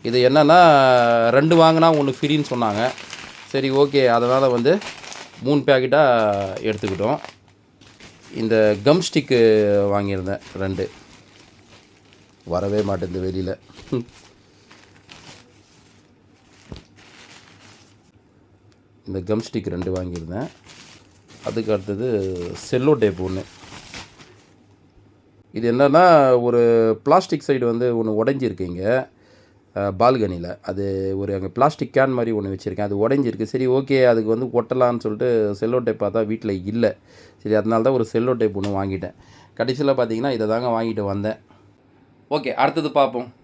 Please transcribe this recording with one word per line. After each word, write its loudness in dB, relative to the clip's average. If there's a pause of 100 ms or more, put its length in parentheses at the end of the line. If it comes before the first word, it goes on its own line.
இது 2
என்னன்னா, 6
ரெண்டு 4
வாங்கினா 6
ஒண்ணு 2
ஃப்ரீன்னு 0
சொன்னாங்க. -2 (560)
சரி, -2
ஓகே, 4
அதனால 4
வந்து 2 (640)
மூணு 0
பாக்கெட்டாக 2
எடுத்துக்கிட்டோம். -4 (1160)
இந்த 2
கம் 4
ஸ்டிக்கு 2 (240)
வாங்கியிருந்தேன் -4 (180)
ரெண்டு, -4 (1500)
வரவே -4
மாட்டேங்குது -6
வெளியில. -6 (4000)
இந்த -8
கம் -4
ஸ்டிக் -8
ரெண்டு -6
வாங்கியிருந்தேன். -8 (960)
அதுக்கு -6
அடுத்தது -4 (340)
செல்லோ 2
டேப் -2
ஒண்ணு. -6 (2000)
இது -2
என்னன்னா, 6
ஒரு 2 (440)
பிளாஸ்டிக் 2
சைடு 0
வந்து -2
ஒண்ணு -2
உடைஞ்சிருக்கு -4
இங்க, -4 (680)
அ, -4
பால்கனியில. 0
அது -6
ஒரு -6
அங்க -8
பிளாஸ்டிக் -2
கேன் 2
மாதிரி -2
ஒண்ணு -6
வச்சிருக்கேன், -8
அது -2
உடைஞ்சிருக்கு. -2
சரி, -4
ஓகே, 2
அதுக்கு 2
வந்து -2
ஒட்டலாம்னு 0
சொல்லிட்டு -2
செல்லோ -2
டேப் -4
பார்த்தா -2
வீட்ல -6
இல்ல. -2 (460)
சரி, -2
அதனால 0
தான் 2
ஒரு 0
செல்லோ 0
டேப் -2
ஒண்ணு -6
வாங்கிட்டேன். -6 (420)
கடைசியில -2
பார்த்தீங்கன்னா, -2
இதை -4
தாங்க -2
வாங்கிட்டு -4
வந்தேன். -6 (960)
ஓகே, -4
அடுத்தது -2
பார்ப்போம். -2 (120)